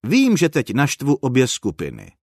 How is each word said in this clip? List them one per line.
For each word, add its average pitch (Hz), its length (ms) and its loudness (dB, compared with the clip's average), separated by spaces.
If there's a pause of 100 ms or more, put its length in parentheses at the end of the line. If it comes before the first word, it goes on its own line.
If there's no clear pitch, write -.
Vím, 233 340 2
že 160 120 2
teď 127 260 -2
naštvu 143 400 0
obě 127 340 0
skupiny 65 640 -8 (120)